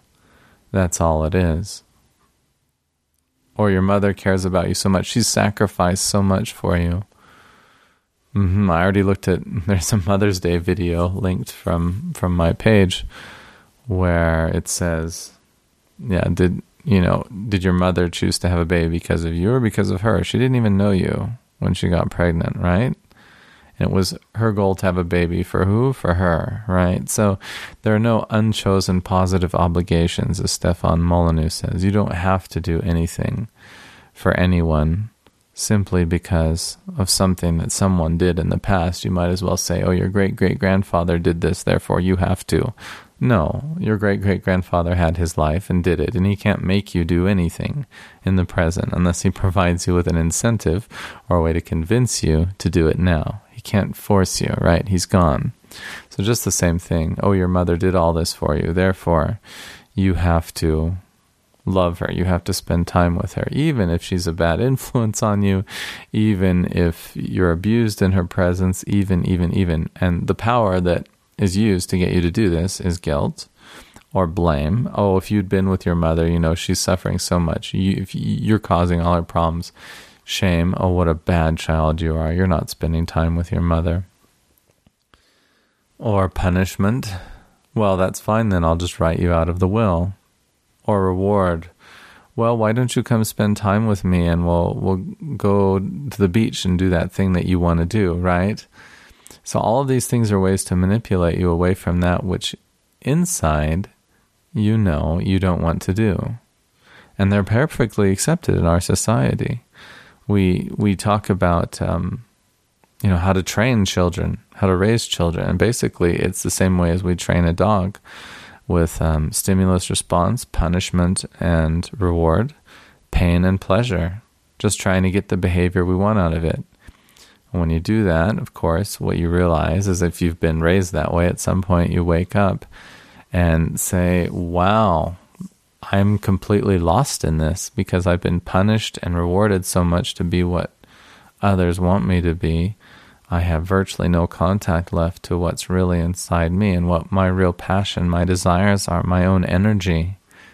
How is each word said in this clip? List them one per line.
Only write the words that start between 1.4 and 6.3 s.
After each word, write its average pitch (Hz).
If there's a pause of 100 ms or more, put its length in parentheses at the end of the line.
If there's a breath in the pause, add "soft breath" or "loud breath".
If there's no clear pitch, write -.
Or, 104
"Your 92
mother 98
cares 95
about 92
you 95
so -
much. 92
She's 113
sacrificed 101
so 101
much 98